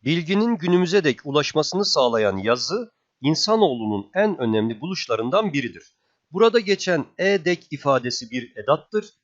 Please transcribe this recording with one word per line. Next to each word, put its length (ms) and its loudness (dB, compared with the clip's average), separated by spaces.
Bilginin 540 0
günümüze 460 2
dek 220 0
ulaşmasını 580 0
sağlayan 520 2
yazı, 560 -2
insanoğlunun 920 0
en 240 0
önemli 420 0
buluşlarından 720 -2
biridir. 420 -8
Burada 280 4
geçen 460 0
e 260 2
dek 260 -2
ifadesi 600 -2
bir 260 -8
edattır 540 -2